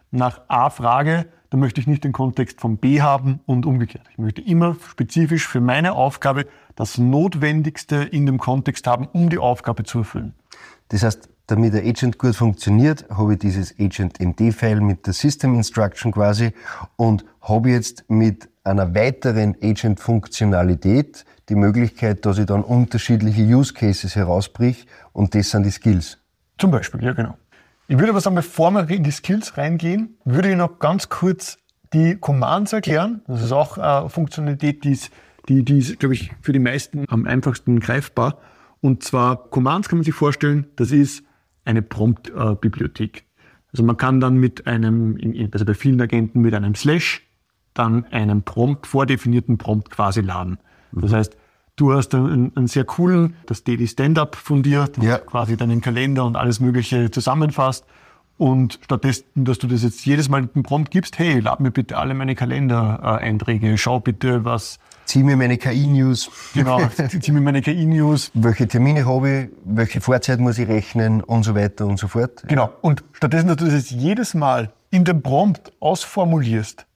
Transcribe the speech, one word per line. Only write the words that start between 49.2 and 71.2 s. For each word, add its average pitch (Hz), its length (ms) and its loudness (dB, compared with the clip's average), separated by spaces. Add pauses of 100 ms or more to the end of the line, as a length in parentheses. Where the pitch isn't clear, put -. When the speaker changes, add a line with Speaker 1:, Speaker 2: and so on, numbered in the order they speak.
Speaker 1:
Prompt 107 340 -4
quasi 101 300 -2
laden. 90 360 -4 (340)
Das 101 200 -2
Speaker 2:
Mhm. 110 40 4
Speaker 1:
heißt, 110 220 -2 (380)
du 139 180 4
hast 139 220 0
einen, 131 400 0
einen 127 120 0
sehr 127 180 -2
coolen, 175 500 0 (100)
das - 180 -8
Daily 120 240 -2
Stand-up 151 480 0
von 143 280 0
dir, 143 320 2
das 120 100 -2
Speaker 2:
Ja. 117 140 2
Speaker 1:
quasi 113 380 -4
deinen 117 240 0
Kalender 131 440 -2
und 117 100 -2
alles 120 240 -2
Mögliche 123 520 0
zusammenfasst. 135 760 -2 (520)
Und 131 460 2
stattdessen, - 640 -2
dass 127 120 0
du 127 100 -4
das 120 160 0
jetzt 117 220 -4
jedes 143 240 0
Mal 135 240 0
einen 139 100 0
Prompt 143 280 -2
gibst, - 280 -2
„Hey, 156 200 2
lad 113 200 -2
mir 131 120 0
bitte - 260 -4
alle 135 160 -2
meine 135 220 -4
Kalendereinträge, 113 1400 0
schau 123 220 0
bitte, 120 460 -2
was“ 117 340 -6 (260)
Speaker 2:
„Zieh 135 180 2
mir 139 140 4
meine 123 200 2
K-I-News.“ 135 720 0 (240)
Speaker 1:
Genau, 131 340 2
Speaker 2:
<laughs> 131 220 -2
Speaker 1:
„zieh, 180 100 -6
zieh 147 120 -2
mir 147 100 4
meine 139 200 2
K-I-News.“ 156 720 0
Speaker 2:
„Welche 117 340 2
Termine 135 380 2
habe 131 240 0
ich, 135 200 -2 (160)
welche 107 360 -2
Fahrzeit 127 380 0
muss 120 200 0
ich 120 80 -2
rechnen“ 110 540 0